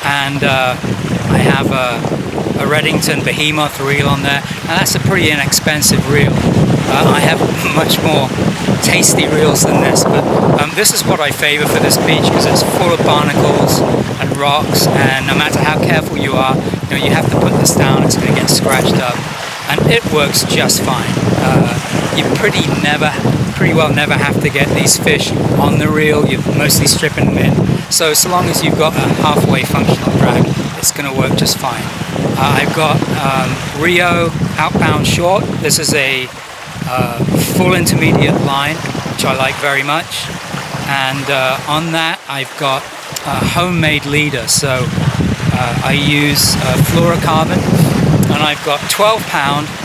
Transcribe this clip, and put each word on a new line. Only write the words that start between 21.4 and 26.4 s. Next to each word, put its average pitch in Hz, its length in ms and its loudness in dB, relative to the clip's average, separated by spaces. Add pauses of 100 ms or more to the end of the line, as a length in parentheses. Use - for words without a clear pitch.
Uh, - 320 2 (420)
you - 80 0 (120)
pretty 202 320 0 (140)
never, 147 300 0 (440)
pretty 151 180 2
well 156 160 2
never 143 240 0
have 143 280 0
to 143 80 0
get 139 260 0
these 139 220 2
fish 147 340 0 (280)
on 139 200 2
the 151 80 0
reel. 151 400 2
You're 135 140 -2 (140)